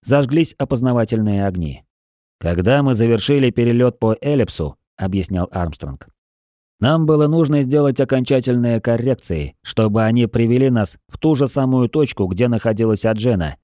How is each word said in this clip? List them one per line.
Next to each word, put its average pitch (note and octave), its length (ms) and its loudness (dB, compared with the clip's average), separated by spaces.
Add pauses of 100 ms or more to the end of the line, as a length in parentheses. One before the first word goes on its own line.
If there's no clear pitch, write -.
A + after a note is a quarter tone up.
зажглись C#3+ 540 0
опознавательные A#2 880 0
огни. E2+ 380 -6 (560)
«Когда F2+ 440 0
мы C3+ 100 2
завершили A#2 560 2
перелёт A#2+ 500 0
по A2 220 0
эллипсу», A#2 560 -2 (180)
объяснял F#2 560 -4
Армстронг, D2+ 560 -8 (720)
нам D#3 260 0
было D3+ 220 2
нужно D3+ 340 2
сделать C#3 380 0
окончательные B2 800 0
коррекции, A#2 800 -2
чтобы A2 420 0
они A2+ 240 2
привели A#2+ 420 2
нас A2+ 280 0 (120)
в - 80 -20
ту D#3+ 180 2
же C3+ 120 0
самую B2+ 420 0
точку, C#3+ 360 -2
где F#2 220 0
находилась A2+ 580 0
Аджена, G#2+ 580 -2